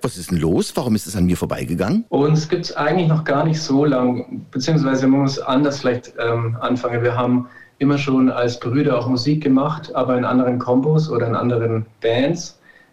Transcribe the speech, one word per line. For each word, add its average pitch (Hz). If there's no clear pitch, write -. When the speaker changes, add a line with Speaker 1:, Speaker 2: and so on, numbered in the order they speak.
Speaker 1:
Was 127
ist 87
denn 90
los? 87
Warum 123
ist 104
es 92
an 90
mir 87
vorbeigegangen? 87
Speaker 2:
Uns 151
gibt's 170
eigentlich 156
noch 156
gar 143
nicht 160
so 139
lang, 123
beziehungsweise 135
man 135
muss 139
anders 139
vielleicht, 127
ähm, 117
anfangen. 123
Wir 120
haben 123
immer 143
schon 131
als 120
Brüder 131
auch 117
Musik 143
gemacht, 139
aber 127
in 123
anderen 123
Kombos 151
oder 120
in 117
anderen 113
Bands, 123